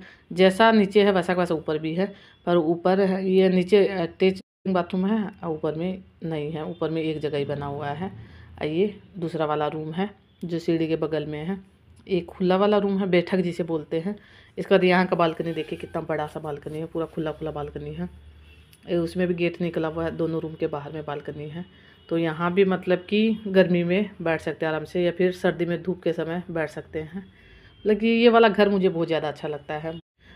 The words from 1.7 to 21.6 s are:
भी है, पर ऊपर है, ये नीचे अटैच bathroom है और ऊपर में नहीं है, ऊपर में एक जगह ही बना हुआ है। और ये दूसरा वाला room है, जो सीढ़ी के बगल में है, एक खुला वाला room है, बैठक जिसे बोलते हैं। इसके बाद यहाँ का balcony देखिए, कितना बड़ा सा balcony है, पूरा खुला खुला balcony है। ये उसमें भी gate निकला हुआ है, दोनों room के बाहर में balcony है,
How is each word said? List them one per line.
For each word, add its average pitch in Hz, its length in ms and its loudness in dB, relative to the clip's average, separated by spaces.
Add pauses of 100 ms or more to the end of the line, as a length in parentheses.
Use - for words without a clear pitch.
भी 160 160 -4
है, 196 180 -2 (340)
पर 175 100 4
ऊपर 170 440 2
है, 190 260 0
ये 190 220 6
नीचे 185 400 4
अटैच 185 520 0 (280)
bathroom 185 360 0
है 214 180 0 (200)
और 170 60 -6
ऊपर 156 260 -4
में 185 280 -6 (220)
नहीं 151 260 -4
है, 156 140 -8
ऊपर 170 240 -4
में 160 120 -2
एक 156 180 -4
जगह 147 180 -4
ही 143 80 -2
बना 143 220 -6
हुआ 143 220 -8
है। 175 220 -6 (500)
और 151 60 -4
ये 190 260 0 (240)
दूसरा 160 280 -4
वाला 151 240 0
room 156 240 -8
है, 196 160 -4 (320)
जो 170 180 -6
सीढ़ी 165 280 0
के 160 100 0
बगल 156 280 -2
में 151 160 -8
है, 190 160 -6 (500)
एक 180 200 -2
खुला 185 300 0
वाला 208 220 4
room 196 200 0
है, 202 80 -2
बैठक 175 320 2
जिसे 175 260 -2
बोलते 160 340 -4
हैं। 202 160 -6 (420)
इसके 190 160 2
बाद 180 100 6
यहाँ 180 240 4
का 180 80 -2
balcony 165 380 0
देखिए, 160 260 -6
कितना 160 240 -8
बड़ा 156 240 -4
सा 156 120 -12
balcony 151 400 -10
है, 160 80 -6
पूरा 160 180 -6
खुला 156 260 -6
खुला 156 200 -8
balcony 147 420 -10
है। 175 160 -8 (760)
ये 175 120 -2
उसमें 170 300 -2
भी 180 80 -2
gate 170 260 -2
निकला 165 260 -2
हुआ 165 180 -4
है, 160 120 -4
दोनों 165 240 -2
room 160 140 -10
के 160 140 -4
बाहर 147 220 -8
में 156 140 -10
balcony 147 440 -10
है, 175 160 -10 (440)